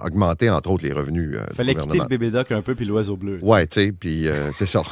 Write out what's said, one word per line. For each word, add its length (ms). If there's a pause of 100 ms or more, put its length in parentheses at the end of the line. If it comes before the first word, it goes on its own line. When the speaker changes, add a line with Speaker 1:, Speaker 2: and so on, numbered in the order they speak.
Speaker 1:
augmenter, 460
entre 220
autres, 120
les 100
revenus, 420
euh, 100
du 100
Speaker 2:
Fallait 180
quitter 100
Speaker 1:
gouvernement. 220
Speaker 2:
le 40
bébé 220
doc 200
un 120
peu 100
puis 120
l'oiseau 320
bleu, 180
tu 60
sais. 40
Speaker 1:
Ouais, 220
tu 120
sais, 120
puis, 360
euh, 260
c'est 120
ça. 160 (100)